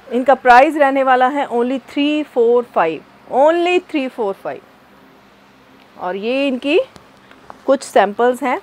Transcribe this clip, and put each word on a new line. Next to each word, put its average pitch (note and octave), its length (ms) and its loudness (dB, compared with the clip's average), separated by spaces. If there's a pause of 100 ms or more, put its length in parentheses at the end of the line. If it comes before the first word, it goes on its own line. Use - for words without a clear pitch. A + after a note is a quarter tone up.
(120)
इनका B3+ 240 2
price B3+ 400 4
रहने C#4 260 2
वाला B3+ 260 2
है C#4+ 200 -4
only B3 400 -4
three D4+ 360 -2
four A#3+ 400 0
five, E3 400 -2 (300)
only E4+ 460 2 (100)
three C#4 180 -4
four G#3 260 -6
फ़ाइव। C#3+ 260 -12 (1400)
और F3+ 200 -8
ये B3 320 -2
इनकी C#4 300 -2 (880)
कुछ - 160 0
samples A#3+ 600 0
हैं। C#4+ 200 -4